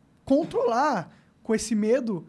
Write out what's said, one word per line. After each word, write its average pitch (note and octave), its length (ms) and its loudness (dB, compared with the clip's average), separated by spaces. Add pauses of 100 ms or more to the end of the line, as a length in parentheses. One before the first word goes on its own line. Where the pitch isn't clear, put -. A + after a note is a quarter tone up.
(240)
controlar C#4+ 880 0 (320)
com A3+ 100 -2
esse A3 220 -2
medo, G#3+ 540 0